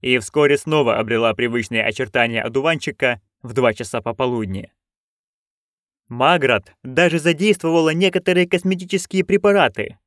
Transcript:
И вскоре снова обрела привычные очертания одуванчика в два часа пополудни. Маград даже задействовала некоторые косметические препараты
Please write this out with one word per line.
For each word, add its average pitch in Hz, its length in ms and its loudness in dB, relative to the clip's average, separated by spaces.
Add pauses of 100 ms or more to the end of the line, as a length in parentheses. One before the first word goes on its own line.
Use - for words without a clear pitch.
И 127 160 0
вскоре 143 400 2
снова 139 400 0
обрела 113 360 0
привычные 117 500 -2
очертания 117 580 -2
одуванчика 135 800 -2 (200)
в 117 120 -16
два 120 200 2
часа 113 280 -8
пополудни. 113 720 -6 (1400)
Маград 127 680 0 (100)
даже 160 360 2
задействовала 165 720 2
некоторые 180 580 2
косметические 185 760 -2
препараты 185 840 0